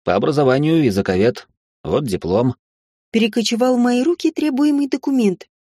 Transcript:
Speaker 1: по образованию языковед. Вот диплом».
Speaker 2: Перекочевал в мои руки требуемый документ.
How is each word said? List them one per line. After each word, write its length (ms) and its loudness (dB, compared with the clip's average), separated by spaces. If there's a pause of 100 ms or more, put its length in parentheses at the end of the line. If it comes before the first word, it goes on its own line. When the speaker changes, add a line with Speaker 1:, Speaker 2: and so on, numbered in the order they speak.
Speaker 1:
по 120 0
образованию 680 2
языковед. 640 0 (380)
Вот 200 -2
диплом». 500 -2 (580)
Speaker 2:
Перекочевал 640 0
в 40 2
мои 220 2
руки 280 -2
требуемый 580 0
документ. 580 -2 (260)